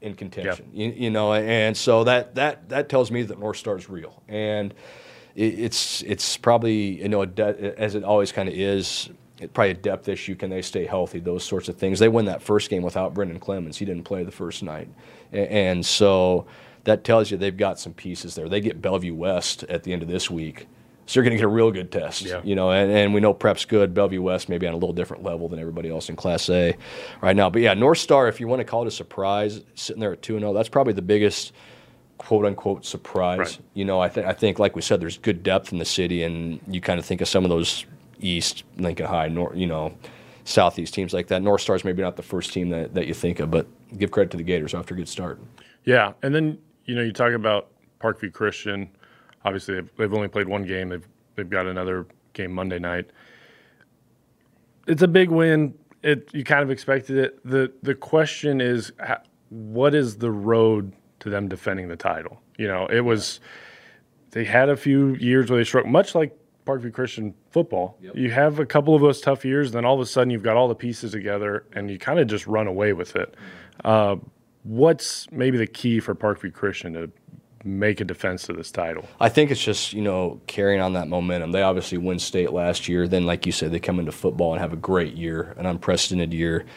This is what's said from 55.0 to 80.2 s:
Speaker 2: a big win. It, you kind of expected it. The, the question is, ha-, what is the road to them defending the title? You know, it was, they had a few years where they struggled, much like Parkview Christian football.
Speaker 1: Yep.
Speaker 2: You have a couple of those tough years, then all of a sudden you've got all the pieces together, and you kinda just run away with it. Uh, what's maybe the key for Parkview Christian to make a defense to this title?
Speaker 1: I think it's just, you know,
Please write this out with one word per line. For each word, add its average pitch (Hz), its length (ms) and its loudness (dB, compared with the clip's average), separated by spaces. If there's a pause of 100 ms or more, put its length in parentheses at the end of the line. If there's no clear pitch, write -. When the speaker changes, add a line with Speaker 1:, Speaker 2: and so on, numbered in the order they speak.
Speaker 2:
a 180 60 8
big 180 220 6
win. 160 440 4 (280)
It, 147 300 0
you 143 120 -6
kind 143 180 4
of 135 80 -2
expected 135 480 -2
it. - 300 -2
The, 131 240 2 (100)
the 139 120 0
question 147 640 0
is, 123 400 0
ha-, - 220 -6 (280)
what 113 440 0
is 123 220 0
the 113 140 -2
road 107 640 2 (280)
to 104 100 -10
them 101 180 -4
defending 95 400 -6
the 85 80 -10
title? 80 440 -4 (160)
You 107 120 -4
know, 92 180 -2
it 117 140 2
was, 113 400 0 (920)
they 113 140 -4
had 120 240 6
a 143 80 4
few 139 400 4
years 123 340 4
where 123 80 4
they 117 60 4
struggled, 117 280 2
much 180 220 4
like 160 220 0 (300)
Parkview 120 260 -4
Christian 113 420 -6 (160)
football. 92 500 0
Speaker 1:
Yep. 95 160 -16
Speaker 2:
You 123 140 0
have 147 280 2
a 147 80 -2
couple 151 280 4
of 147 80 8
those 143 180 6
tough 135 240 0
years, 135 280 0
then 117 120 0
all 131 100 4
of 135 60 2
a 120 60 -2
sudden 127 240 2
you've 113 120 -2
got 113 140 2
all 123 120 6
the 113 60 -2
pieces 113 380 -8
together, 104 600 -4
and 101 180 -6
you 98 80 -8
kinda 151 260 2
just 107 220 -2
run 107 200 0
away 101 260 0
with 90 240 -6
it. - 180 -6 (500)
Uh, 107 320 4 (460)
what's 139 720 2
maybe 127 260 0
the 110 80 0
key 117 340 0
for 104 140 -4
Parkview 101 380 -2
Christian 95 400 -6
to 82 180 -10 (540)
make 98 360 0
a 101 40 -4
defense 90 400 -4
to 87 80 -6
this 82 180 -12
title? 85 340 -6 (160)
Speaker 1:
I 113 100 6
think 147 200 4
it's - 120 -2
just, - 300 -2
you 104 100 -4
know, 92 440 -2